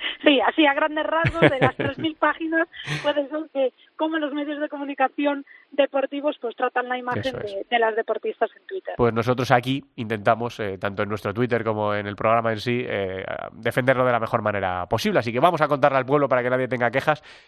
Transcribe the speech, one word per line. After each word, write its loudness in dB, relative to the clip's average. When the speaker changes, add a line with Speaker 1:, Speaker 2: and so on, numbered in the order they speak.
Speaker 1:
Sí, 6
así 2
a 4
grandes -2
rasgos, 0
de 6
las 2
Speaker 2:
<laughs> -8
Speaker 1:
tres -4
mil -4
páginas, 0
puede 0
ser -6
que 0
cómo -2
los -2
medios -4
de -4
comunicación -2
deportivos 0
pues -8
tratan -2
la -4
imagen -4
Speaker 2:
Eso -4
es. -8
Speaker 1:
de, -6
de 2
las 2
deportistas -2
en -20
Twitter. -8
Speaker 2:
Pues 4
nosotros 0
aquí 2
intentamos, -2
eh, -6
tanto -4
en -2
nuestro -4
Twitter 0
como 0
en -4
el -6
programa 2
en -4
sí, -2
eh, -4
defenderlo 2
de 4
la 2
mejor 0
manera -2
posible. 0
Así 0
que -2
vamos 4
a 4
contarle 4
al 2
pueblo 2
para 2
que 0
nadie 2
tenga 0
quejas, 0